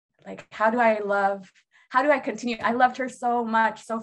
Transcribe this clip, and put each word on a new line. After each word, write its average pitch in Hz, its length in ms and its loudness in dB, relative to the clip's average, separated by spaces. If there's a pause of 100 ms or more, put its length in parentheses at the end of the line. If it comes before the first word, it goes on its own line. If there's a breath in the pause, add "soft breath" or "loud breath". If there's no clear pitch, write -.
(260)
Like, 190 260 -16
how 214 180 2
do 240 100 -2
I 220 200 4
love, 196 520 -2 (380 soft breath)
how - 140 2
do 294 80 4
I 269 80 4
continue? 240 420 -6
I 226 120 0
loved 247 240 2
her 254 120 -6
so 240 340 -2
much, 220 400 0
so 226 200 -6